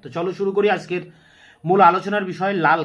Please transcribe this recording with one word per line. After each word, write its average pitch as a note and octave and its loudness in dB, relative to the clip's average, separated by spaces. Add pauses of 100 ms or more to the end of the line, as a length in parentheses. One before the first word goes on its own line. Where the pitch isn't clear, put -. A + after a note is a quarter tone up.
তো C#3+ -18
চলো E3+ -6
শুরু G3 -4
করি G3+ 0
আজকের F3 -6 (600)
মূল F#3 2
আলোচনার F#3+ 2
বিষয়, F#3 -6
লাল D#3+ 2